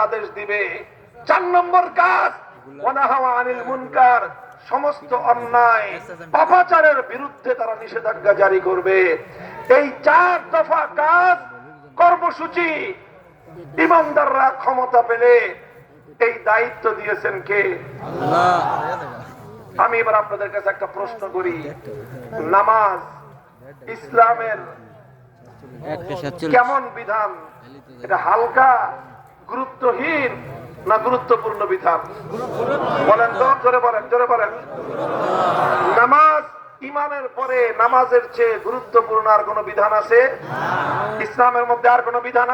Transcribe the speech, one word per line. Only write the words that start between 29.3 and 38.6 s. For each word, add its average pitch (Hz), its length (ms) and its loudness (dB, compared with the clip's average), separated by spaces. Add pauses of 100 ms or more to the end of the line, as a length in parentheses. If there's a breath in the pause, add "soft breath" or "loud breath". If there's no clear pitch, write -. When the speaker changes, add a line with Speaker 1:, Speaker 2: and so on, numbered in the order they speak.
Speaker 1:
গুরুত্বহীন 262 840 -4 (560)
না 214 80 4 (100)
গুরুত্বপূর্ণ - 540 -2 (120)
বিধান? 175 280 0 (1120)
বলেন 233 200 4 (100)
তো, 262 60 4 (160)
জোরে 247 240 2
বলেন, 220 240 -2
জোরে 240 220 2
বলেন। 220 200 -2 (1500)
নামাজ, 302 420 4 (460)
ইমানের 285 380 -6 (120)
পরে 254 200 -2 (240)
নামাজের 247 420 4 (120)
চেয়ে 226 200 2 (100)